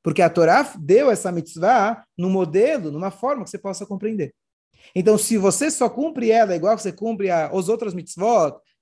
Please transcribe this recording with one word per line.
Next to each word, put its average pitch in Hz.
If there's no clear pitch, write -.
Porque 160
a 165
Torá 180
deu 208
essa 190
mitzvah 202
num 180
modelo, 190
numa 175
forma 254
que -
você 202
possa 196
compreender. 202
Então, 208
se 226
você 196
só 240
cumpre 269
ela 220
igual 196
você 208
cumpre 202
a, 160
os 180
outros 214
mitzvot, 175